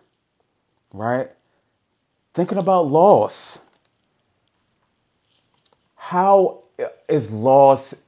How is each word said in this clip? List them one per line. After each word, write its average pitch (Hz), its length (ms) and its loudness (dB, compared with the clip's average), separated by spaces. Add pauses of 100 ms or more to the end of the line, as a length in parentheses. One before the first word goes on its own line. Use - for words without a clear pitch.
(920)
right? 120 380 -8 (1040)
Thinking 180 240 -6
about 180 280 -2
loss. 147 720 0 (2500)
How 185 640 0 (460)
is 131 240 -4
loss 131 760 2